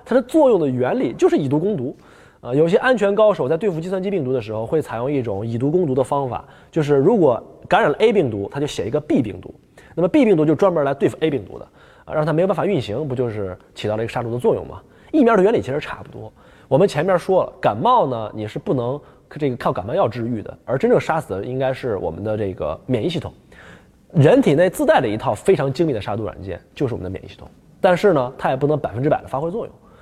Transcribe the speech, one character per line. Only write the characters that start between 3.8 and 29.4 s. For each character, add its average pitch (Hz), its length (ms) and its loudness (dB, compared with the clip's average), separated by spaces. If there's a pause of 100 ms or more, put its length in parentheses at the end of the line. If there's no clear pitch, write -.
算 185 140 -4
机 196 80 -4
病 175 160 -2
毒 127 80 -2
的 123 80 -2
时 107 100 -8
候， 110 140 -6
会 151 160 -2
采 110 160 -8
用 127 140 -4
一 139 100 0
种 107 240 -4
以 117 140 -4
毒 139 100 0
攻 175 160 0
毒 131 80 -2
的 131 100 2
方 139 240 -2
法， 110 160 -8 (280)
就 165 100 0
是 143 140 2
如 160 200 6
果 139 240 4 (280)
感 185 120 4
染 180 120 2
了 - 80 -2
A 233 120 4
病 165 200 2
毒， 101 200 -6
他 139 80 -8
就 147 60 -2
写 104 220 -6
一 - 20 -8
个 143 100 -2
B 240 220 0
病 92 180 -6
毒， - 140 -16 (400)
那 165 80 -4
么 185 60 4
B 277 180 4
病 208 100 6
毒 151 80 4
就 151 120 4
专 190 180 4
门 156 100 0
来 139 80 0
对 143 160 0
付 113 120 -6
A 160 100 0
病 117 160 -4
毒 58 140 -16
的， - 80 -18 (360)
啊， 156 120 -10
让 151 100 0
它 160 80 0
没 160 80 2
有 190 60 2
办 190 100 0
法 151 80 0
运 180 160 0
行， 123 260 -6
不 127 60 -6
就 123 160 -2
是 98 260 -6 (200)
起 - 120 -6
到 107 80 -2
了 113 80 -4
一 113 40 -4
个 - 40 -12
杀 120 120 -4
毒 117 80 -6
的 123 80 -4
作 165 160 2
用 87 100 -6
吗？ 69 160 -16 (300)
疫 302 120 4
苗 226 140 6
的 180 60 6
原 220 100 4
理 - 80 2
其 123 100 -6
实 139 80 -4
差 - 220 -10
不 - 80 -20
多。 110 240 -16 (340)
我 135 120 4
们 196 80 6
前 190 180 -2
面 190 140 2
说 175 240 2
了， - 180 -8
感 107 160 0
冒 170 300 2
呢， 113 260 -6
你 107 140 -8
是 131 100 -12
不 175 160 -4
能 127 260 -4 (300)
这 143 220 -2
个 120 40 -4
靠 160 160 -2
感 90 140 -6
冒 120 80 -6
药 170 160 2
治 117 180 -6
愈 117 140 -4
的， - 240 -14
而 131 140 -2
真 233 100 2
正 196 100 4
杀 151 220 -2
死 95 140 -8
的 101 100 -6
应 127 140 -6
该 135 120 0
是 123 260 -4
我 85 120 -4
们 90 140 -8
的 107 120 -4
这 101 180 -4
个 78 340 -6
免 120 180 -2
疫 - 20 -2
系 170 120 -4
统。 90 120 -10 (840)
人 175 260 6
体 165 140 2
内 180 120 4
自 233 160 -4
带 277 160 4
的 123 80 0
一 104 80 -2
套 117 200 -4
非 190 200 2
常 139 160 0
精 170 140 0
密 147 80 0
的 101 80 -6
杀 104 140 -6
毒 110 80 -6
软 92 180 -10
件， 92 180 -10 (140)
就 143 140 -2
是 113 80 -6
我 - 20 -4
们 90 60 -10
的 92 60 -8
免 - 140 -10
疫 92 40 -16
系 - 100 -20
统。 - 100 -20 (320)
但 185 160 4
是 190 180 4
呢， 131 220 0
它 175 140 -4
也 135 60 0
不 143 100 -2
能 147 140 0
百 - 120 -6
分 117 120 -4
之 151 40 0
百 139 140 2
的 - 60 -16
发 131 120 -6
挥 165 120 -4